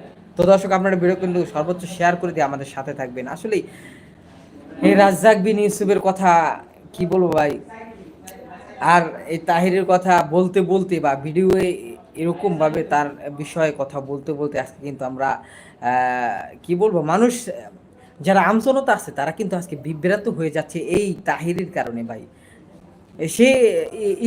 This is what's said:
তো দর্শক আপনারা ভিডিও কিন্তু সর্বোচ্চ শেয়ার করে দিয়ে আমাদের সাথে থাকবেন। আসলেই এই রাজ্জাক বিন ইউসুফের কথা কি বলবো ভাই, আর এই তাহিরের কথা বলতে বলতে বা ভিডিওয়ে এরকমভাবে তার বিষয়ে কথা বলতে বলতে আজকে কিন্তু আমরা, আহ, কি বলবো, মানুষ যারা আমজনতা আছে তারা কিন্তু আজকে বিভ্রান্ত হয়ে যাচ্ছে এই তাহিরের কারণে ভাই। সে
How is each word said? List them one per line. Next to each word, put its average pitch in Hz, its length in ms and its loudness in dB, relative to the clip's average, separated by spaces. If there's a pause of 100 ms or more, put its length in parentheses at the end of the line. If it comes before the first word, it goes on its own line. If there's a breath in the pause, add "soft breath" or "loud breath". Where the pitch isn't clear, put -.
(360)
তো 175 60 2
দর্শক 190 300 4
আপনারা 190 240 2
ভিডিও 180 200 2
কিন্তু 180 300 -2
সর্বোচ্চ 170 380 -4
শেয়ার 175 320 0
করে 175 160 -4
দিয়ে 156 120 0
আমাদের 139 220 -4
সাথে 135 280 -10
থাকবেন। 127 340 -8
আসলেই 202 340 -4 (1200 loud breath)
এই 196 120 6
রাজ্জাক 196 440 6
বিন 208 200 2
ইউসুফের 202 420 0
কথা 175 580 2 (340)
কি 180 140 -4
বলবো 180 220 2
ভাই, 151 300 0 (1200)
আর 170 220 6 (240)
এই 165 120 -6
তাহিরের 180 460 2
কথা 180 460 4
বলতে 180 300 2
বলতে 180 400 0
বা 143 140 0
ভিডিওয়ে 180 840 -2 (180)
এরকমভাবে 165 680 -2
তার 147 480 -4
বিষয়ে 151 480 -2
কথা 139 220 -8
বলতে 139 320 -8
বলতে 147 280 -4
আজকে - 220 -12
কিন্তু 139 220 -10
আমরা, 131 260 -2
আহ, 123 1300 -4
কি 170 120 -4
বলবো, 180 280 2
মানুষ 196 480 2 (720 soft breath)
যারা 190 220 4
আমজনতা 247 500 2
আছে 185 200 -4
তারা 143 180 -4
কিন্তু 185 260 -4
আজকে 175 200 -8
বিভ্রান্ত 165 520 -2
হয়ে 160 220 -4
যাচ্ছে 151 280 -6
এই 185 360 -2 (100)
তাহিরের 165 500 -2
কারণে 120 280 -4
ভাই। - 240 -12 (1000 soft breath)
সে 233 520 4 (460)